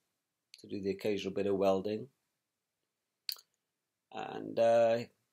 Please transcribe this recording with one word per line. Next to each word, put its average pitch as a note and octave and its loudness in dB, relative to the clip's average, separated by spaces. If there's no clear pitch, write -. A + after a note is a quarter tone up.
to A2 -18
do G#2 -6
the G2 -2
occasional G2 -4
bit G2 -2
of G2 2
welding. G2 2
And, G#2+ -10
uh, A#2 4